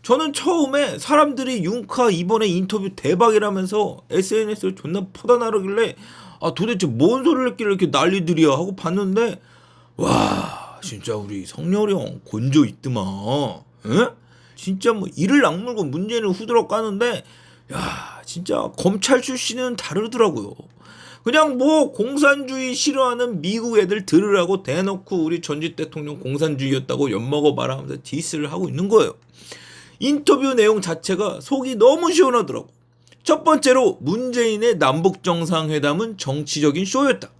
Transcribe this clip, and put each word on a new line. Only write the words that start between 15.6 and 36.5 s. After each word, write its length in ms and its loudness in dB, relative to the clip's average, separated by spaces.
문재인을 460 -4
후드러 380 0
까는데, 580 -4
야, 520 -10
진짜 520 -6
검찰 440 2
출신은 540 -6
다르더라고요. 800 -2
그냥 340 2
뭐 340 4
공산주의 840 0
싫어하는 680 -2
미국 360 -2
애들 280 0
들으라고 580 2
대놓고 540 -4
우리 240 -2
전직 340 -8
대통령 440 -10
공산주의였다고 920 -2
엿먹어봐라 640 0
하면서 260 -10
디스를 520 -6
하고 160 -4
있는 180 -4
거예요. 260 4
인터뷰 540 2
내용 260 4
자체가 640 -4
속이 340 -4
너무 380 6
시원하더라고. 560 2
첫 200 2
번째로 580 4
문재인의 800 0
남북 440 2
정상회담은 960 -2
정치적인 680 -2